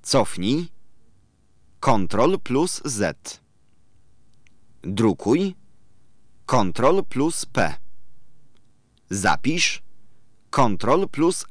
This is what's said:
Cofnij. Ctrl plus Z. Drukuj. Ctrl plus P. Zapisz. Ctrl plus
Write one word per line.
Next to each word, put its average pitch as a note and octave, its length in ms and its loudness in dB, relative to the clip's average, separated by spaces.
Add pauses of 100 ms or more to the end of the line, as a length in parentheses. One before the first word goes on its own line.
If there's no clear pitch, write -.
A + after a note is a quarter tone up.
Cofnij. B2+ 640 2 (1120)
Ctrl A#2 640 2
plus C#3+ 420 -2
Z. G#2 560 -4 (1400)
Drukuj. A2 720 0 (920)
Ctrl C3 640 2
plus D3+ 360 -2
P. D#2+ 300 0 (1300)
Zapisz. G#2 720 0 (680)
Ctrl C3 560 2
plus E3 440 -2